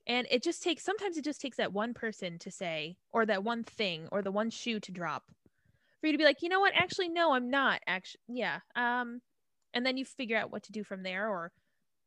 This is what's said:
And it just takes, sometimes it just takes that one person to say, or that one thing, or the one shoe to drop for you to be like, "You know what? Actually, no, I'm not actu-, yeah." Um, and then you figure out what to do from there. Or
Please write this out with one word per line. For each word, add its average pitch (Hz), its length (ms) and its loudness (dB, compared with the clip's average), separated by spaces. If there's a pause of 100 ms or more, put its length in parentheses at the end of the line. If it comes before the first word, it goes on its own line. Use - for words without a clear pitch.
And 240 240 0
it 247 120 4
just 330 200 -2
takes, 339 200 0
sometimes 392 340 -2
it 285 80 -4
just 294 160 -4
takes 262 160 -8
that 190 160 0
one 220 200 -2
person 190 460 -6
to 190 120 -12
say, 160 460 -6 (140)
or 226 160 4
that 196 160 2
one 233 200 -2
thing, 175 480 -4
or 208 100 0
the 196 100 -2
one 208 180 0
shoe 220 320 -4
to - 100 -14
drop 165 400 -6 (720)
for 311 60 2
you 311 60 4
to 294 40 2
be 311 80 4
like, 285 160 6
"You 339 80 -2
know 370 120 4
what? 392 140 6
Actually, 359 340 2
no, 330 240 4
I'm 247 160 2
not 262 380 4
actu-, 185 400 -4
yeah." 202 320 -2 (160)
Um, 240 460 0 (520)
and 240 120 0
then 262 120 0
you 262 80 -2
figure 226 320 -2
out - 140 0
what 214 120 -6
to - 80 -20
do 208 120 -6
from 190 200 -8
there. 190 260 -2
Or 175 220 -4 (540)